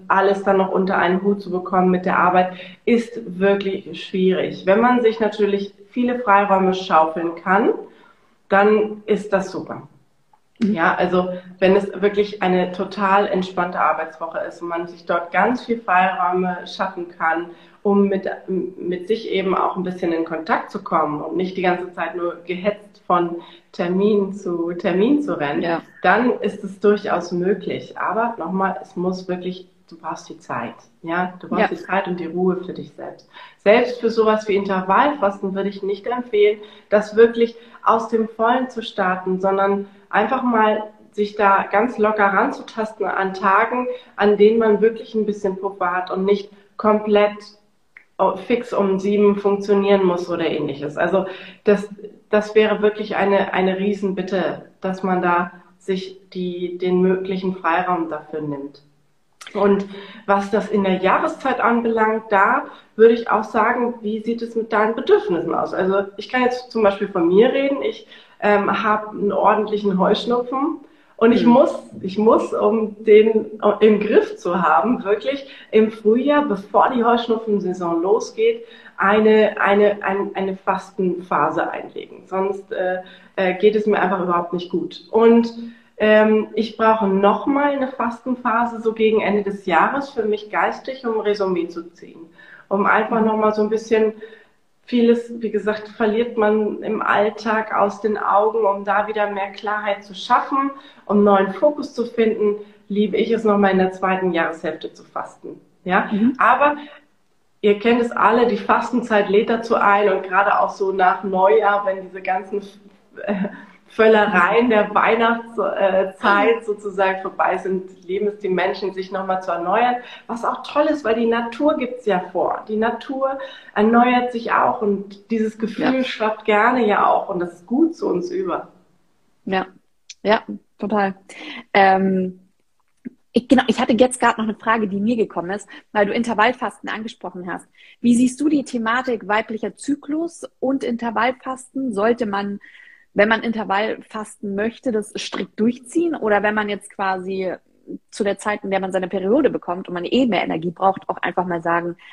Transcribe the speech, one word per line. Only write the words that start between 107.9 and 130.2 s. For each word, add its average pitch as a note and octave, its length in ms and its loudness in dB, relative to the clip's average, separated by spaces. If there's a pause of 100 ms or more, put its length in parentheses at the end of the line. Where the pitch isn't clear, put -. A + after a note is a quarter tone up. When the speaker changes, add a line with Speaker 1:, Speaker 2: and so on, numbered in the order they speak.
Speaker 1:
es A#3 120 -2
alle, A3+ 340 4
die G3+ 120 0
Fastenzeit A3+ 720 0
lädt G#3 220 2
dazu A#3 260 0
ein G3+ 360 4
und F#3+ 100 -2
gerade G3 380 2
auch G3+ 100 0
so F#3+ 220 -4
nach F#3+ 320 2
Neujahr, G3+ 600 2
wenn F#3+ 160 -4
diese F#3 200 -14
ganzen, F#3+ 380 -4 (640)
äh, G3+ 100 -2 (540)
Völlereien G#3+ 800 4
der G#3 260 2
Weihnachts-, A3+ 640 0
äh, F#3+ 580 0
Zeit A3 440 2
Speaker 2:
Mhm. - 40 -18
Speaker 1:
sozusagen F#3+ 580 -2
vorbei F3+ 340 -2
sind, F#3 500 -6
leben G3+ 200 -4
es G3+ 120 -6
die F#3+ 100 -6
Menschen, F#3 440 -2
sich F#3 180 -10
nochmal F#3 320 -4
zu F3+ 100 -4
erneuern. G#3 440 0 (300)
Was A#3 180 -8
auch - 180 -4
toll D4+ 240 0
ist, D4+ 180 -2
weil A3 100 2
die A#3 120 0
Natur A#3 500 0
gibt's - 280 -6
ja F#3 160 0 (120)
vor. - 360 -2
Die G#3+ 80 -4
Natur C4 640 -2 (360)
erneuert B3 580 4
sich A#3 200 -4
auch - 300 0
und - 480 -4
dieses G#3+ 280 -2
Gefühl B3+ 380 -2
Speaker 2:
Ja. B3+ 80 0
Speaker 1:
schwappt G#3+ 400 -4
gerne A3+ 420 2
ja G3+ 200 2
auch - 220 0
und F#3 120 -4
das F3 140 -6
ist - 120 -20
gut D4+ 300 2
zu - 120 -4
uns F3 220 -2
über. F3 380 -6 (760)
Speaker 2:
Ja, F#3+ 220 -2 (560)